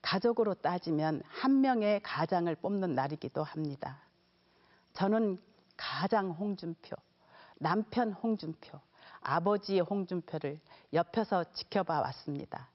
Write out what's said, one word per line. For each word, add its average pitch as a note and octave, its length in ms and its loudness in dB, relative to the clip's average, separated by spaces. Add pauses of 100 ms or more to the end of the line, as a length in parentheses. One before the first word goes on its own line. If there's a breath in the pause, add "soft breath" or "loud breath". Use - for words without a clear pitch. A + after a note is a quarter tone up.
가족으로 G#3+ 520 2
따지면 D#3 680 0
한 C4+ 360 2
명의 G#3+ 420 4
가장을 E3+ 540 0
뽑는 F#3+ 380 0
날이기도 C#3+ 500 -2
합니다. C#3+ 560 -6 (960 soft breath)
저는 G3+ 460 2 (360)
가장 F#3+ 560 0
홍준표, F3 640 -6 (600 loud breath)
남편 G#3+ 540 0
홍준표, F3 680 -4 (420 loud breath)
아버지 G3 580 2
홍준표를 E3+ 800 -2 (320 loud breath)
옆에서 F3 600 2
지켜봐 F3 480 -2
왔습니다. - 760 -6